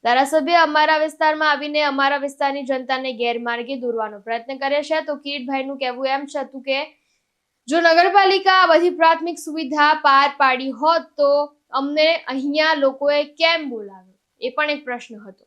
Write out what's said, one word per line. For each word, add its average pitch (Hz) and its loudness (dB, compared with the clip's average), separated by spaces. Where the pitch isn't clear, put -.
ધારાસભ્ય 277 2
અમારા 311 2
વિસ્તારમાં 311 0
આવીને 294 -4
અમારા 277 0
વિસ્તારની 277 -4
જનતાને 262 -4
ગેરમાર્ગે 240 -4
દોરવાનો 220 -6
પ્રયત્ન 240 -8
કરે 277 -2
છે 311 -2
તો 285 -6
કિરીટભાઈનું 269 -6
કહેવું 262 -4
એમ 285 -4
છે 277 -6
હતું 269 -16
કે 269 -2
જો 330 0
નગરપાલિકા 381 4
આ 339 4
બધી 339 4
પ્રાથમિક 330 2
સુવિધા 302 0
પાર 277 4
પાડી 262 0
હોત 320 2
તો 285 4
અમને 294 0
અહીંયા 302 0
લોકોએ 285 0
કેમ 330 0
બોલાવ્યો, 190 -16
એ 247 -6
પણ 302 -2
એક 294 -12
પ્રશ્ન 240 -12
હતો. 190 -20